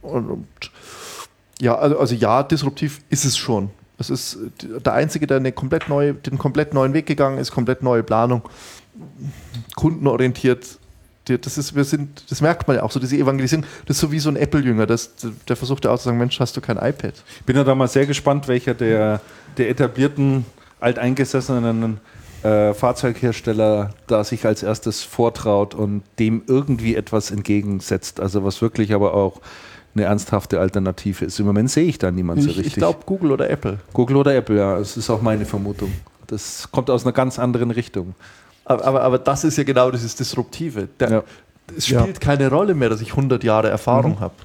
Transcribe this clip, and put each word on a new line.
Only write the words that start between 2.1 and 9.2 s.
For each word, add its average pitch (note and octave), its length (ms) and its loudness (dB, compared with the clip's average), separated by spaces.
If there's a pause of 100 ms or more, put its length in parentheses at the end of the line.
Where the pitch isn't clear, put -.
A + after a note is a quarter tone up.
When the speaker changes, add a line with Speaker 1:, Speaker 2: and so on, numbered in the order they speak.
Speaker 1:
ja, A#2 280 4
disruptiv C#3+ 680 -2
ist - 160 -2
es B2+ 140 0
schon. G2+ 320 -2 (260)
Es - 140 -6
ist - 260 -6 (260)
der A#2 300 -2
Einzige, D3 340 0
der C#3 120 2
eine C3 120 0
komplett C#3 380 -4
neue, C#3+ 260 2
den C#3 220 -6
komplett D3 380 0
neuen C3+ 180 4
Weg D3+ 140 0
gegangen C#3 320 0
ist, C3 140 -6
komplett B2+ 300 0
neue B2 200 4
Planung, A#2 400 2 (1300)